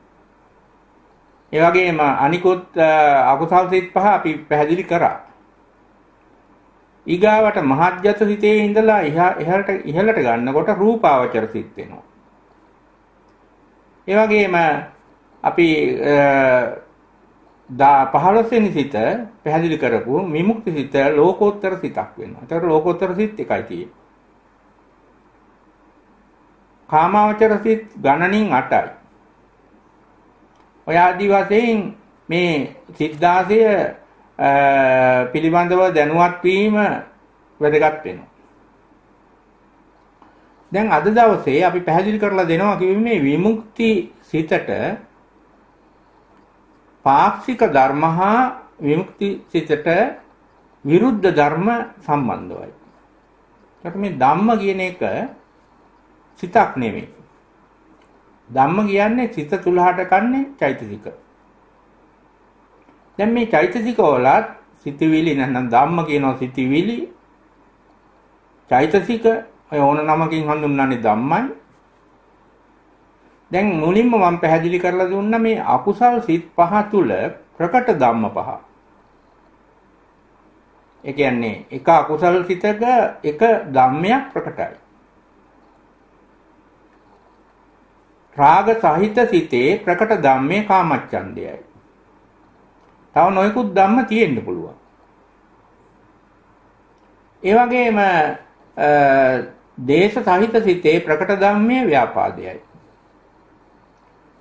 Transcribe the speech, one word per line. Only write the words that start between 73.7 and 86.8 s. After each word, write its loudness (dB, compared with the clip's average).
මම 2
පැහැදිලි 0
කරලා 0
දුන්නා -2
මේ 0
අකුසල් 0
සිත් -4
පහ 0
තුල 0
ප්‍රකට 0
ධම්ම 0
පහ. -6
ඒ -10
කියන්නේ -4
එක -8
අකුසල් 2
සිතක -4
එක -4
ධම්මයක් 0
ප්‍රකටයි. -8